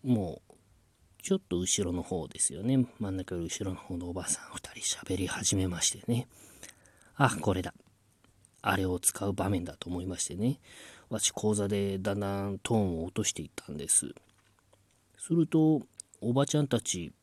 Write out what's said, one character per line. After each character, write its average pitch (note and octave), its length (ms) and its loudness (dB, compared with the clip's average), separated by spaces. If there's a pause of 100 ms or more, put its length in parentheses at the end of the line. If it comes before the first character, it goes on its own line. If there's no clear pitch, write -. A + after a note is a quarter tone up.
も G#2+ 440 2
う、 - 40 -20 (680)
ち - 100 0
ょ F#3+ 40 4
っ G3 120 0
と - 120 0
後 - 240 0
ろ F3+ 80 -2
の - 100 -2
方 E2+ 240 -4
で - 140 -8
す - 120 0
よ F2 120 -8
ね。 B2+ 200 4 (140)
真 G2+ 120 -4
ん F#2+ 60 -4
中 F#2 200 -6
よ E2+ 60 -2
り E2 40 -4
後 - 180 -6
ろ G2 60 -2
の F#2 60 -4
方 - 200 -10
の F2 120 -6
お F2 40 -6
ば F2 140 -6
さ - 220 -2
ん - 60 -18
二 - 260 -14
人 - 180 -2
喋 - 180 -4
り F2+ 120 0
始 - 260 0
め F#2+ 140 2
ま F2 120 -4
し - 120 2
て A2 180 -12
ね。 A#2+ 160 0 (880)
「あ、 C3+ 260 4
こ G2 140 4
れ F#2 80 0
だ。 F2+ 100 -6 (880)
あ F#2+ 160 2
れ F#2+ 100 0
を F2+ 120 0
使 - 260 -2
う G2+ 80 0
場 F#2 160 0
面 F#2+ 160 0
だ」 E2+ 140 -10
と - 100 -10
思 F2 140 -4
い F#2 40 -6
ま F2+ 120 -6
し - 60 -2
て - 100 -8
ね。 A2 240 0 (520)
私、 - 200 0
講 G#2+ 240 2
座 G2+ 140 0
で G2+ 320 0
だ G2 160 0
ん G#2 40 -2
だ G2 280 -2
ん G2 100 -4
ト - 160 -2
ー - 20 6
ン F#2 260 2
を - 20 -2
落 F2 100 -8
と A2 80 0
し - 100 0
て - 80 -8
い D#2 60 -6
っ - 80 -16
た - 180 -12
ん D2 40 -8
で D2 120 -8
す。 - 240 2 (1040)
す - 160 -4
る E3 140 6
と、 D#3 360 6 (380)
お A#2+ 120 0
ば C3+ 120 6
ち D3 140 0
ゃ D3+ 40 4
ん C#3 40 2
た A#2+ 140 2
ち - 320 -4 (100)